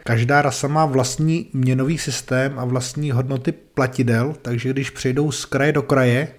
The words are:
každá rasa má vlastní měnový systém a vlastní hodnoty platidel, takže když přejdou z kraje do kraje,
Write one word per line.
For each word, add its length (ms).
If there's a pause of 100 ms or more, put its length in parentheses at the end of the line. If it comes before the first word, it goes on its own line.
každá 380
rasa 260
má 180
vlastní 680
měnový 460
systém 600
a 60
vlastní 460
hodnoty 420
platidel, 920
takže 280
když 200
přejdou 420
z 120
kraje 280
do 100
kraje, 460 (100)